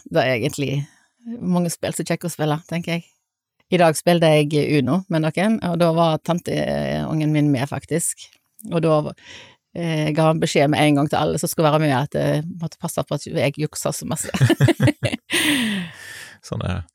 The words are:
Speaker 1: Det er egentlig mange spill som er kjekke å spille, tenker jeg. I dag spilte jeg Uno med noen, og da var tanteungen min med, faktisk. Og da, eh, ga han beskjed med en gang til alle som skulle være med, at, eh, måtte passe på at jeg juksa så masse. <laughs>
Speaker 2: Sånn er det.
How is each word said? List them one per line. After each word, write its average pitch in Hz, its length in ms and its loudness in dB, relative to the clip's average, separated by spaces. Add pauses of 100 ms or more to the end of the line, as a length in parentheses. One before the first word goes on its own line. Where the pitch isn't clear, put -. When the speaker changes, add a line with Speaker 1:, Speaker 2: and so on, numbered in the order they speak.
Speaker 1:
Det - 180 0
er 127 140 2
egentlig 131 340 -2 (560)
mange 180 480 -2
spill - 240 -6
som 165 80 -4
er - 60 -4
kjekke 170 180 -4
å - 20 -6
spille, 151 280 -2 (100)
tenker 170 300 -4
jeg. - 80 -14 (640)
I 180 100 2
dag 160 180 6
spilte 170 300 4
jeg 151 240 4 (240)
Uno 147 320 2
med 160 160 0
noen, 190 400 0
og 170 160 -2
da 170 100 4
var 165 300 2
tanteungen 151 1120 -2
min 147 180 4
med, 131 160 0
faktisk. - 600 -6 (420)
Og 165 160 0
da, 156 80 4 (840)
eh, 156 400 -2
ga 160 140 4
han 160 100 0
beskjed 151 320 2
med 151 140 2
en 147 160 4
gang 151 100 0
til - 80 0
alle 160 220 0
som 165 100 -4
skulle 156 220 2
være 156 100 2
med, 139 140 2
at, 143 180 -2
eh, 147 300 0 (160)
måtte - 180 -8
passe 170 240 -6
på - 140 -6
at - 80 -10
jeg 143 320 -2
juksa 147 340 -4
så - 160 -8
masse. - 240 -6 (960)
<laughs> 226 1200 -4
Speaker 2:
Sånn - 160 -6
er 90 140 -2
det. 85 60 -8 (120)